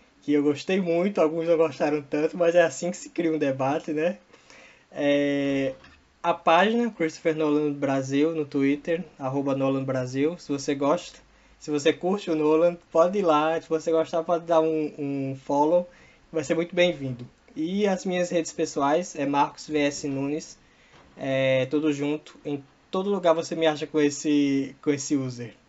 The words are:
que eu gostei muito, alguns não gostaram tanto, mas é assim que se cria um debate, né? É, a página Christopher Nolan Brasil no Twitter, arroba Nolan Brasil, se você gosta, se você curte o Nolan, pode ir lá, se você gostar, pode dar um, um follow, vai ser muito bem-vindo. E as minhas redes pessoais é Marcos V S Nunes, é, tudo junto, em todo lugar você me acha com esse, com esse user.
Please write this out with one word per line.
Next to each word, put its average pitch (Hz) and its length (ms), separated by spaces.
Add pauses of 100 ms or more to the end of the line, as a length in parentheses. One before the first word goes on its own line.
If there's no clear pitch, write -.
(220)
que 143 100
eu 147 100
gostei 147 380
muito, 180 400
alguns 165 300
não 165 80
gostaram 151 440
tanto, 151 360
mas 170 180
é 175 80
assim 170 260
que 190 80
se - 120
cria 165 240
um 160 40
debate, 139 540
né? 165 260 (760)
É, 143 800 (500)
a 170 100
página 208 560
Christopher 160 460
Nolan 151 380
Brasil 139 600
no 156 120
Twitter, 143 580 (160)
arroba 135 360
Nolan 135 280
Brasil, 135 540
se - 140
você 143 220
gosta, 143 520 (320)
se - 140
você 147 200
curte 185 380
o 165 60
Nolan, 156 420 (140)
pode 180 260
ir 202 60
lá, 160 360
se - 80
você 160 220
gostar, 160 320
pode 170 240
dar 165 140
um, 156 400
um 139 460
follow, 156 440 (420)
vai 160 120
ser 165 100
muito 170 220
bem-vindo. 139 500 (300)
E 190 320
as 185 180
minhas 180 240
redes 170 220
pessoais 156 640
é 143 100
Marcos 143 420
V 151 120
S 143 280
Nunes, 139 520 (580)
é, 135 480
tudo 151 260
junto, 147 540
em 143 180 (280)
todo 190 180
lugar 180 240
você 165 220
me 160 100
acha 151 220
com 156 120
esse, 143 800
com 151 120
esse 143 240
user. 120 400 (140)